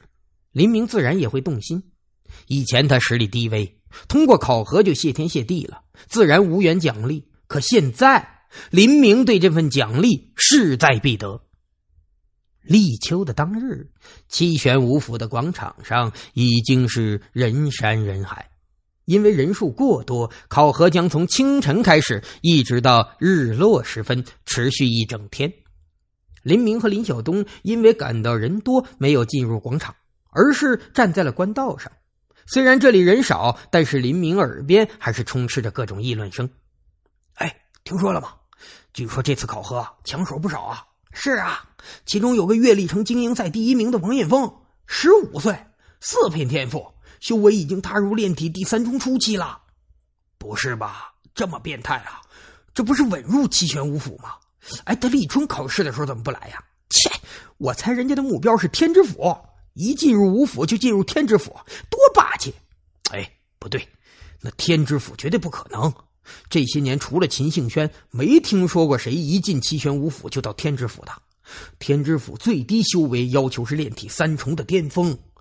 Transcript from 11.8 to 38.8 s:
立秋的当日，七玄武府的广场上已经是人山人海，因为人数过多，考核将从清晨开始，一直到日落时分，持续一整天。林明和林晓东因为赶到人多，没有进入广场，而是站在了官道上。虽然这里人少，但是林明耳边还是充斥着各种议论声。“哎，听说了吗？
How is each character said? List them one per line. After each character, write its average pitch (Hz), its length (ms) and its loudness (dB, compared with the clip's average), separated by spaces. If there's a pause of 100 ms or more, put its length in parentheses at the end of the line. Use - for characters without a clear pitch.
立 175 380 4
秋 185 260 -4
的 135 80 -6
当 180 260 -4
日， 233 260 -8 (440)
七 170 260 0
玄 131 260 2
武 123 160 2
府 117 200 -6
的 110 100 -8
广 120 240 -4
场 - 320 -12
上 117 300 -2 (200)
已 120 280 2
经 127 260 2
是 110 340 -2 (120)
人 123 400 -2
山 110 280 -2
人 98 220 -6
海， - 260 -14 (540)
因 190 180 2
为 208 100 6
人 160 220 0
数 185 160 -2
过 180 320 0
多， 117 300 -6 (160)
考 147 240 4
核 175 180 4
将 175 200 2
从 165 180 0
清 277 320 2
晨 156 240 0
开 165 160 6
始， 110 240 -2 (160)
一 160 240 4
直 120 160 -2
到 120 260 4 (140)
日 151 320 2
落 151 320 2
时 - 180 -10
分， 123 220 -4 (220)
持 123 260 -2
续 139 140 0
一 117 180 -2
整 107 240 -10
天。 143 240 -6 (920)
林 160 160 2
明 233 220 0
和 214 80 -2
林 208 160 -2
晓 123 180 -4
东 175 240 -2 (180)
因 226 180 -2
为 220 120 8
赶 120 300 -4
到 120 100 0
人 123 280 -2
多， 254 260 0 (100)
没 139 140 2
有 127 140 2
进 131 180 -4
入 113 160 -4
广 120 180 -6
场， - 160 -8 (360)
而 269 240 4
是 262 280 0 (120)
站 220 180 2
在 190 100 0
了 143 120 -2
官 190 200 -4
道 269 240 -6
上。 - 140 -16 (540)
虽 269 180 0
然 262 160 6
这 269 100 6
里 208 100 8
人 185 220 6
少， 113 380 0 (100)
但 165 160 4
是 139 140 -2
林 127 160 -2
明 175 220 0
耳 139 260 -2
边 202 340 4
还 - 140 -4
是 110 100 -4
充 123 240 -4
斥 123 160 -4
着 110 80 -6
各 117 160 -8
种 101 160 -12
议 113 140 -6
论 107 160 -8
声。 123 180 -8 (840)
“哎， 165 180 -6 (300)
听 185 160 -8
说 190 140 0
了 160 80 -4
吗？ - 80 -16 (640)